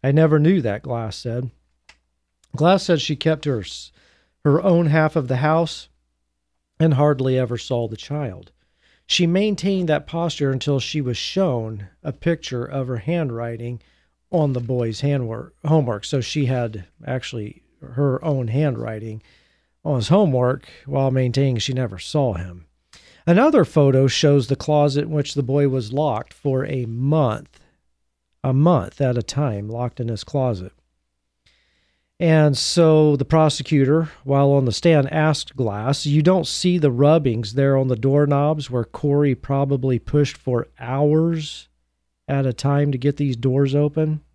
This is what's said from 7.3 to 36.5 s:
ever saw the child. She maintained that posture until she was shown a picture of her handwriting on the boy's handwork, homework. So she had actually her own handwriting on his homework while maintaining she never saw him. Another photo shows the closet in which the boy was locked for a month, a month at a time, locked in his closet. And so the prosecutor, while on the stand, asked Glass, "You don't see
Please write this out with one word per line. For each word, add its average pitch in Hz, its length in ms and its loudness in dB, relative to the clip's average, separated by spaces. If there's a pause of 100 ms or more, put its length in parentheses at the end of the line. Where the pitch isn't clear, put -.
ever 123 220 -2
saw 117 300 -4
the 107 80 -10
child. 110 560 -10 (520)
She 175 220 0
maintained 190 600 0
that 147 180 0
posture 160 460 -4
until 139 260 -2
she 151 220 -6
was 123 160 -4
shown 113 720 -4 (160)
a 143 80 -6
picture 156 520 -4
of 139 220 -6
her 123 120 -6
handwriting 120 840 -6 (480)
on 151 220 0
the 123 80 -2
boy's 117 400 -4
handwork, 127 640 -4
homework. 127 400 0
So 139 160 -4
she 139 260 -4
had 120 380 -4 (200)
actually 123 600 -10 (180)
her 131 420 -2
own 139 220 -2
handwriting 113 720 -4 (640)
on 147 120 0
his 107 140 -2
homework 135 580 2 (160)
while 135 260 0
maintaining 131 460 0
she 117 160 -4
never 120 260 -4
saw 131 360 -2
him. 87 320 -12 (600)
Another 226 380 6
photo 135 420 4
shows 143 400 2
the 135 80 0
closet 147 520 0
in 160 40 -10
which 147 240 -4
the 143 80 -2
boy 139 260 2
was 123 240 -4
locked 135 400 -4
for 135 340 -2
a 127 200 -6
month, 123 720 -2 (880)
a 131 80 0
month 135 480 2
at 123 180 0
a 113 60 -4
time, 107 440 -4
locked 120 300 -8
in 120 80 -6
his 113 160 -6
closet. 117 480 -4 (1500)
And 156 380 4
so 156 600 4
the 131 100 -2
prosecutor, 151 840 2 (160)
while 139 280 2
on 139 120 4
the 120 80 0
stand, 151 400 2
asked 156 420 0
Glass, 117 520 -2
"You 147 160 2
don't 175 240 2
see 180 320 0